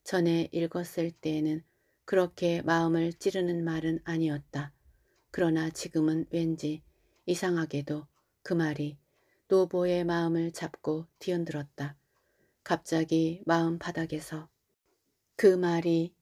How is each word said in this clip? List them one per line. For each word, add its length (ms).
전에 480
읽었을 580
때에는 520
그렇게 580
마음을 500
찌르는 520
말은 400
아니었다. 680
그러나 380
지금은 600
왠지 520
이상하게도 800
그 120
말이 420
노부의 560
마음을 480
잡고 540
뒤흔들었다. 800
갑자기 840
마음 320
바닥에서 720
그 120
말이 760